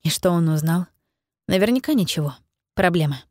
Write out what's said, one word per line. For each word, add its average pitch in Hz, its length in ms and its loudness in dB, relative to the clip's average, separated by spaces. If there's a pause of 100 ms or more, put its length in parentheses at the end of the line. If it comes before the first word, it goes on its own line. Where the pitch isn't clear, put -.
И 160 60 0
что 180 220 0
он 170 160 2
узнал? 160 380 0 (640)
Наверняка 233 420 0
ничего. 160 440 -2 (400)
Проблема. 165 560 0